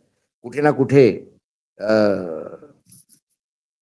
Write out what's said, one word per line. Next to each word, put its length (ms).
कुठे 200
ना 100
कुठे, 600
अ, 140